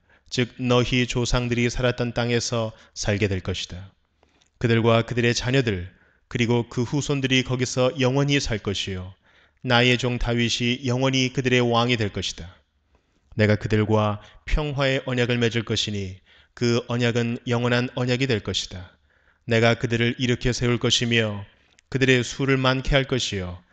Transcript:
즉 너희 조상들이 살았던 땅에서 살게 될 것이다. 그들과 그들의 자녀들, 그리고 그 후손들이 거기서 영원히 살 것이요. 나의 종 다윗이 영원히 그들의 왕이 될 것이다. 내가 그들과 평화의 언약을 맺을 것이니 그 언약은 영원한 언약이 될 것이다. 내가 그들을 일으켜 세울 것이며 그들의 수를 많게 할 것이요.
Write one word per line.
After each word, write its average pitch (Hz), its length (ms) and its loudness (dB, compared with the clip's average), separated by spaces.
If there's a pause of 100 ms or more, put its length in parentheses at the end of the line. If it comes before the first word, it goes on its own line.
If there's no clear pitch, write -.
(280)
즉 123 300 -2
너희 123 480 2
조상들이 120 640 0
살았던 120 420 -2
땅에서 117 600 -2 (200)
살게 104 360 0
될 92 120 -2
것이다. 92 540 -10 (640)
그들과 113 440 4
그들의 120 320 0
자녀들, 113 580 -2 (420)
그리고 117 340 0
그 127 140 -4
후손들이 131 640 0
거기서 127 560 -2
영원히 139 400 2
살 110 180 -4
것이요. 95 560 -6 (480)
나의 123 360 4
종 123 200 -2
다윗이 120 680 0
영원히 131 480 0
그들의 123 280 2
왕이 120 360 2
될 107 160 -2
것이다. 90 400 -8 (840)
내가 107 180 4
그들과 107 640 0 (240)
평화의 139 640 0
언약을 123 320 0
맺을 117 260 0
것이니 101 520 -4 (360)
그 120 360 0
언약은 120 580 0
영원한 123 480 0
언약이 127 320 0
될 113 140 0
것이다. - 580 -10 (460)
내가 117 300 4
그들을 117 440 0
일으켜 123 340 0
세울 120 280 0
것이며 113 640 0 (440)
그들의 127 360 4
수를 135 320 0
많게 131 340 0
할 135 140 2
것이요. 95 580 -4 (100)